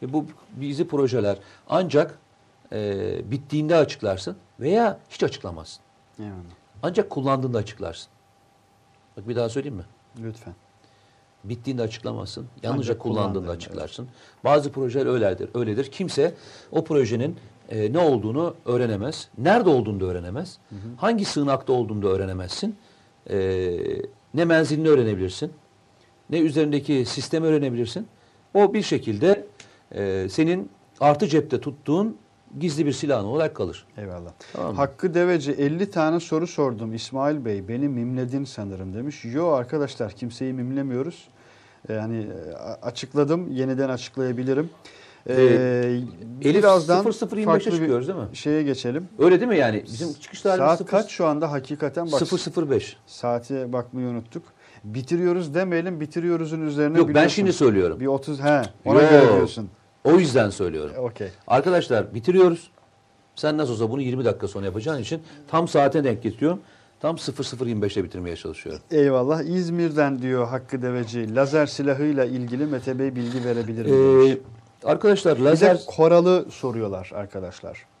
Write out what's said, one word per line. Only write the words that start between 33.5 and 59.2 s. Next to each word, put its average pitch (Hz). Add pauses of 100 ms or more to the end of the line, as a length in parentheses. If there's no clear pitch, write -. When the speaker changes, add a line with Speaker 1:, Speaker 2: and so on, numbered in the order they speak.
Speaker 1:
kalır. 87 (120)
Speaker 2:
Eyvallah. 87 (220)
Speaker 1:
Tamam -
mı? 101
Speaker 2:
Hakkı 139
Deveci, 170
"elli 156
tane 160
soru 156
sordum 117
İsmail 135
Bey, 101
beni 131
mimledin 127
sanırım." 95
demiş. 135
Yo 143
arkadaşlar, 127
kimseyi 127
mimlemiyoruz. 131 (640)
E, 107
hani, 110
e, 90
a-, -
açıkladım, 143
yeniden 131
açıklayabilirim. 127 (600)
E, 123
Speaker 1:
Ee, 123 (400)
Elif, 143
Speaker 2:
birazdan 185
Speaker 1:
sıfır 214
sıfır 208
yirmi 196
beşe 196
Speaker 2:
farklı 175
bir 170
Speaker 1:
çıkıyoruz 135
değil 180
mi? 107
Speaker 2:
şeye 151
geçelim. 139 (100)
Speaker 1:
Öyle 175
değil 247
mi 202
yani? 110
Bizim 147
çıkış -
tarihimiz 185
Speaker 2:
Saat 165
Speaker 1:
sıfır, 180
Speaker 2:
kaç 202
şu 180
anda 151
hakikaten? 147
Bak, 139
Speaker 1:
sıfır 170
sıfır 156
beş. - (100)
Speaker 2:
saate 120
bakmayı 123
unuttuk. 120 (400)
Bitiriyoruz 165
demeyelim, 175
bitiriyoruzun 165
üzerine 151
Speaker 1:
Yok, 165
ben 147
Speaker 2:
biliyorsun. 151
Speaker 1:
şimdi 190
söylüyorum. 95
Speaker 2:
Bir 131
otuz, 139
he, 143 (240)
ona 139
Speaker 1:
Yo, 156
Speaker 2:
göre 135